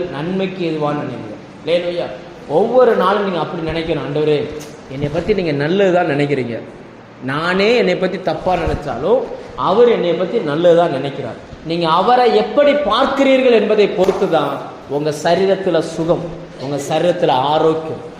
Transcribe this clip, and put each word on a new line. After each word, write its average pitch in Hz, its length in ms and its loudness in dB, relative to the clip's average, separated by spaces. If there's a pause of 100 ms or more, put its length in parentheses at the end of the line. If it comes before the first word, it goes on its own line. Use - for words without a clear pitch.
(120)
நன்மைக்கு 185 540 -4
ஏதுவான 151 320 -2
நினைவுகள். 117 680 -12
அல்லேலூயா. 175 400 -2 (440)
ஒவ்வொரு 226 460 4
நாளும் 202 280 2
நீங்க 185 160 -2
அப்படி 160 400 -4
நினைக்கணும், 160 180 -2
"ஆண்டவரே, 143 520 0 (420)
என்னை 143 220 -4
பத்தி 175 200 -2
நீங்க 180 180 0
நல்லதுதான் 175 580 2
நினைக்கிறீங்க, 139 500 -2 (640)
நானே 175 520 0
என்னை 185 200 2
பத்தி 180 260 -4
தப்பா 165 340 -2
நினைச்சாலும் 151 680 -2 (340)
அவர் 190 340 4
என்னை 175 240 2
பத்தி 180 240 -2
நல்லதுதான் 170 540 4
நினைக்கிறார்." 131 600 -8 (120)
நீங்க 165 240 -2
அவரை 220 460 4
எப்படி 247 360 4
பார்க்கிறீர்கள் 262 800 2
என்பதை 208 360 4
பொறுத்து 185 420 0
தான் 143 280 0 (320)
உங்க 147 240 -2 (100)
சரீரத்துல 180 560 2
சுகம், 165 420 -2 (400)
உங்க 143 140 -6
சரீரத்துல 160 560 0
ஆரோக்கியம், 147 680 0 (200)